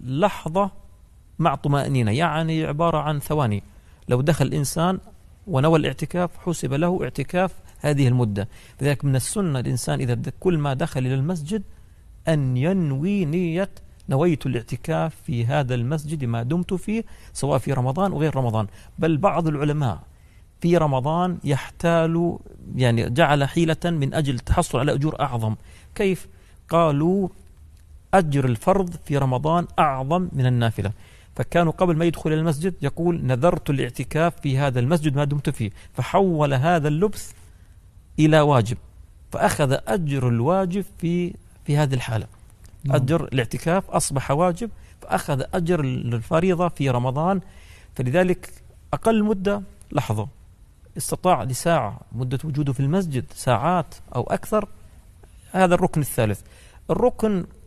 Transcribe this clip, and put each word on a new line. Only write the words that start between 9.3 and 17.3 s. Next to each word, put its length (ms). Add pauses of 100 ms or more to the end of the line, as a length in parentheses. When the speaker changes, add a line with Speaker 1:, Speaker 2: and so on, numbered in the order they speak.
Speaker 1:
الإنسان 400
إذا 140
د-، 260
كل 180
ما 160
دخل 320
إلى 80
المسجد 480 (680)
أن 280
ينوي 680
نية: 460 (380)
"نويت 380
الاعتكاف 680 (120)
في 200
هذا 280
المسجد 500
ما 180
دمت 320
فيه"، 300 (280)